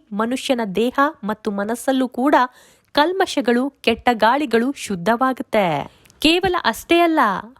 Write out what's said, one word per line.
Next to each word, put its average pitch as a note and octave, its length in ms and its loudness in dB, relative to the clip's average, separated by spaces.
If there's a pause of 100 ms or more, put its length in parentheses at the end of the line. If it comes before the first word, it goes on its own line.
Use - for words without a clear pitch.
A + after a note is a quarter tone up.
(140)
ಮನುಷ್ಯನ A#3+ 480 -2 (200)
ದೇಹ B3 180 -2 (240)
ಮತ್ತು G#3 280 -6
ಮನಸ್ಸಲ್ಲೂ A#3+ 580 -2 (100)
ಕೂಡ C#4+ 160 4 (600)
ಕಲ್ಮಶಗಳು, D4 680 0 (180)
ಕೆಟ್ಟ A#3 280 0 (120)
ಗಾಳಿಗಳು A#3 540 2
ಶುದ್ಧವಾಗುತ್ತೆ. A3+ 880 -2 (560)
ಕೇವಲ F4+ 340 2 (100)
ಅಷ್ಟೇ C#4 340 0
ಅಲ್ಲ, E4 200 4 (400)